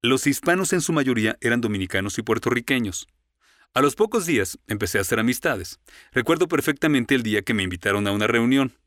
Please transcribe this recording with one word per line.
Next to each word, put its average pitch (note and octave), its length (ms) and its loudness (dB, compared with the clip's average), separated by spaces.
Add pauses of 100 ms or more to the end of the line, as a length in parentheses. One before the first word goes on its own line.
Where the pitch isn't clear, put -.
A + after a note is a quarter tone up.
Los B2+ 240 2
hispanos F3 460 0
en F3+ 80 0
su E3 120 -2
mayoría B2 480 0
eran A#2+ 200 0
dominicanos G2 580 -4
y A#2 40 -6
puertorriqueños. A#2 840 -2 (680)
A C3 100 2
los C#3 120 4
pocos G#3+ 320 0
días A#2 400 0
empecé G#2 320 -2
a G2 40 2
hacer A2 180 0
amistades. A#2 580 -2 (320)
Recuerdo D#3 380 0
perfectamente C#3+ 640 0
el B2+ 80 2
día G#2 200 0
que A#2+ 120 -2
me G2+ 80 0
invitaron G2 460 0
a G2 40 0
una G#2 140 0
reunión. A#2+ 460 2 (140)